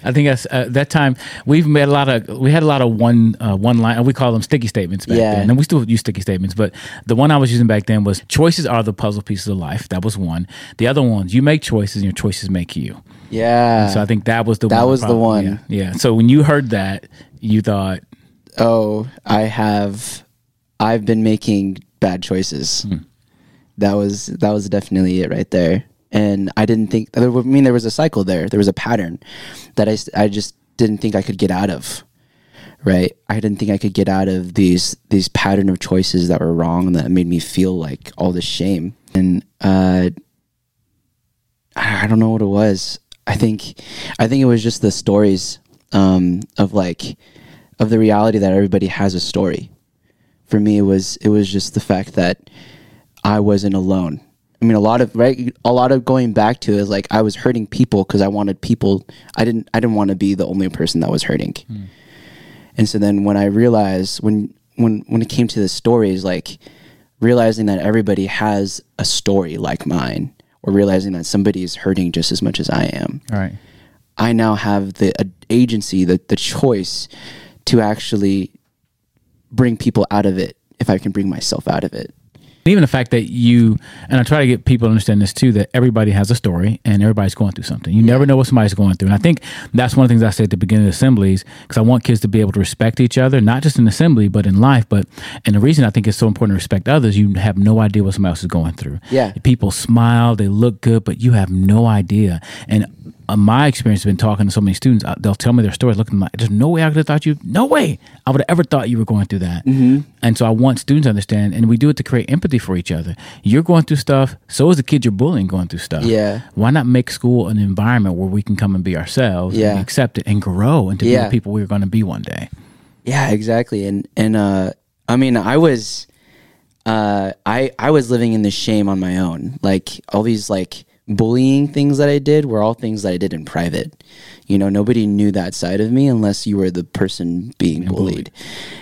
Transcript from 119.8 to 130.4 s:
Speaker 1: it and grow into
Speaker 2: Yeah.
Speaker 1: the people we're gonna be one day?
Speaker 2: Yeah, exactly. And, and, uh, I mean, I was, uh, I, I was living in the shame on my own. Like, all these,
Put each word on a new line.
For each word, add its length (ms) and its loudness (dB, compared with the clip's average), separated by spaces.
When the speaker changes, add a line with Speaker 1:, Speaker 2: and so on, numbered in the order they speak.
Speaker 1:
it 80 -6
and 160 0
grow 480 0
into 160 -2
Speaker 2:
Yeah. 200 2
Speaker 1:
the 40 -6
people 220 -2
we're 160 -2
gonna 180 -2
be 180 0
one 180 -6
day? 260 -10
Speaker 2:
Yeah, 280 -2
exactly. 540 -2
And, 300 -4
and, 220 0
uh, 340 0
I 80 2
mean, 180 2
I 220 0
was, 500 0
uh, 480 -2
I, 320 -2
I 140 -2
was 180 2
living 220 0
in 120 0
the 80 0
shame 360 0
on 140 -2
my 160 -2
own. 440 -6
Like, 380 -2
all 100 0
these, 260 -2